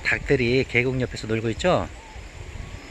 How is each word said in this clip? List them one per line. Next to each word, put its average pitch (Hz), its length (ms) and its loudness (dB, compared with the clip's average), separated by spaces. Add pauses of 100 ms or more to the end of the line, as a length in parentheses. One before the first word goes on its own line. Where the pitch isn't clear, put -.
닭들이 123 640 4
계곡 127 320 2
옆에서 123 280 -4
놀고 110 240 2
있죠. 113 360 2 (1040)